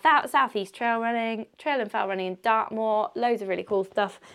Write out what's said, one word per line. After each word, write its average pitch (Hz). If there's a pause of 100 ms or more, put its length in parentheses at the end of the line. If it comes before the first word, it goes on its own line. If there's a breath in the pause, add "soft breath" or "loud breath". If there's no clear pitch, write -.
Thou-, 302
Southeast 247
Trail 233
Running, 226 (140)
Trail 285
and 214
Fell 208
Running 185
in 185
Dartmoor, 220
loads 233
of 190
really 185
cool 196
stuff 196 (160 loud breath)